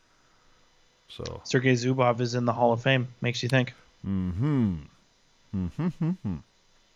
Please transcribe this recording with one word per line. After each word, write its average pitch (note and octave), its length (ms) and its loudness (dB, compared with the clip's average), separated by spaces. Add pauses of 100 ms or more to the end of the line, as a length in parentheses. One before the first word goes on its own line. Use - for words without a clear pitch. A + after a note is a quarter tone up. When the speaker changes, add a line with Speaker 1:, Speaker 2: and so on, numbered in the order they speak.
(1080)
Speaker 1:
So E2 360 -12
Speaker 2:
Sergei C3 300 4
Zubov B2 480 2
is A#2 120 -2
in B2 120 -2
the A#2+ 80 2
Hall A#2+ 200 4
of A#2 80 -2
Fame. B2+ 280 2 (120)
Makes A#2+ 220 -4
you B2 60 -2
think. B2+ 240 2 (340)
Speaker 1:
Mm-hmm. G2 680 0 (800)
Mm-hmm. F#2+ 320 -4 (160)
Mm-hmm. D#3 320 -4 (600)